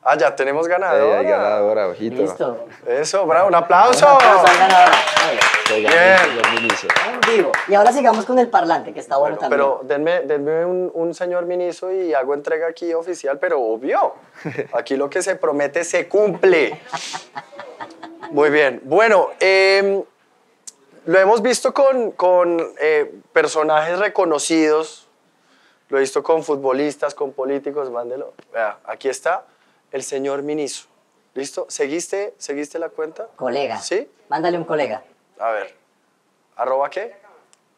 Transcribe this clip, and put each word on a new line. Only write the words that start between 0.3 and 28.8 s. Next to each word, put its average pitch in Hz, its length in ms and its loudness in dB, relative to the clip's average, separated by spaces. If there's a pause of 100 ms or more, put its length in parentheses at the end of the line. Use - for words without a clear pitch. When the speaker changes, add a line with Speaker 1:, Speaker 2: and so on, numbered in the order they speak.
Speaker 1:
tenemos 143 340 -2
ganadora. 160 520 2
Speaker 2:
Ey, - 60 -2
hay - 40 0
ganadora, 104 580 0
ojito. 113 340 -6
Speaker 3:
Listo. 113 440 -4 (200)
Speaker 1:
Eso, 156 400 -2
bravo, 165 220 4
un 180 60 2
aplauso. 196 540 6
Speaker 3:
Un 285 60 10
aplauso 214 320 8
al 175 120 6
ganador. 185 360 6 (720)
Speaker 2:
Se 107 160 0
ganó 127 140 4
Speaker 1:
Bien. 180 180 8
Speaker 2:
el 185 40 6 (260)
señor 110 180 0
Miniso. - 240 -2 (260)
Speaker 3:
En 240 240 2
vivo. 185 160 2 (160)
Y 190 60 2
ahora 202 180 6
sigamos 233 320 2
con 254 140 0
el 240 100 4
parlante, 165 460 0
que 143 60 -14
está 135 180 -4
bueno 147 180 0
Speaker 1:
Bueno, - 40 -8 (100)
Speaker 3:
también. 143 100 2
Speaker 1:
pero 139 240 0
denme, 151 380 -2
denme 151 420 -2
un, 180 300 -4
un 165 200 -4
señor 180 300 -4
Miniso 180 480 -6
y 185 220 -2
hago 135 180 -2
entrega 160 360 -4
aquí 165 260 -6
oficial, 165 440 -6
pero 170 220 -2
obvio. 127 540 -2 (300)
Speaker 2:
<laughs> 135 280 -10
Speaker 1:
Aquí 127 240 -4
lo 139 140 -2
que 185 100 -4
se 180 160 -4
promete 147 480 -2
se 175 240 -4
cumple. 175 720 2 (1500)
Muy 147 200 2
bien. 143 340 2
Bueno, 180 440 2 (120)
em, 196 600 2 (1040)
lo 170 140 2
hemos 202 240 4
visto 247 320 0
con, 262 380 2
con, 175 500 2 (180)
eh, 151 320 0 (220)
personajes 156 640 0
reconocidos. 160 1080 0 (840)
Lo 135 80 0
he - 20 4
visto 135 220 -2
con 160 220 0
futbolistas, 143 680 -2
con 139 180 -6
políticos. 139 580 -6
Mándelo. 120 420 -10 (220)
Vea, 110 300 -6